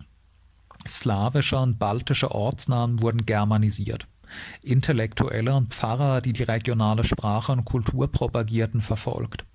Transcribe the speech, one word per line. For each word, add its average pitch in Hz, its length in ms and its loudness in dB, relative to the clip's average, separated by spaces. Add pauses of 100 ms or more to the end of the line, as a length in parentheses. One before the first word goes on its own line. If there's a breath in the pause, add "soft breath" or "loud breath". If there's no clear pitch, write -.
(880)
Slawische 127 720 0
und 127 180 2
baltische 117 540 0
Ortsnamen 120 720 0
wurden 113 220 2
germanisiert. 107 840 2 (560 loud breath)
Intellektuelle 123 880 0
und 127 200 2
Pfarrer, 127 480 0
die 123 120 0
die 120 100 -2
regionale 110 600 2
Sprache 110 480 0
und 123 140 0
Kultur 131 440 0
propagierten, 113 720 0
verfolgt. - 640 -4 (120)